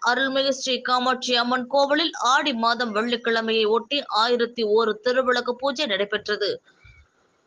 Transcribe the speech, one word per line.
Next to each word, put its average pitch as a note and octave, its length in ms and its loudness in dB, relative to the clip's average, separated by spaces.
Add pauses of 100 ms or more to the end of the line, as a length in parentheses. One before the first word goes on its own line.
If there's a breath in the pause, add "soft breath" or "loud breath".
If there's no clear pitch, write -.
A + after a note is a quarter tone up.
அருள்மிகு C4+ 420 2
ஸ்ரீ C4 320 -2
காமாட்சி B3 540 0
அம்மன் A#3+ 320 0
கோவிலில் C#4+ 460 2 (180)
ஆடி C#4+ 220 2
மாதம் A#3 420 0
வெள்ளிக்கிழமையை A3+ 680 0
ஒட்டி A3+ 420 0
ஆயிரத்தி A#3 560 0
ஒரு G#3+ 300 2 (100)
திருவிளக்கு B3 580 0
பூஜை C#4 240 -2
நடைபெற்றது. G3+ 640 -2 (960 soft breath)